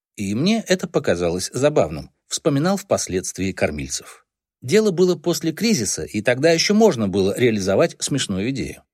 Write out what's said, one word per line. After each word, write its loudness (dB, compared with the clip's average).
и -4
мне 0
это -2
показалось -2
забавным», 0
вспоминал 0
впоследствии -4
Кормильцев. -8
Дело 2
было 2
после -2
кризиса, 0
и -6
тогда 2
ещё 2
можно 4
было 0
реализовать 2
смешную -4
идею. -8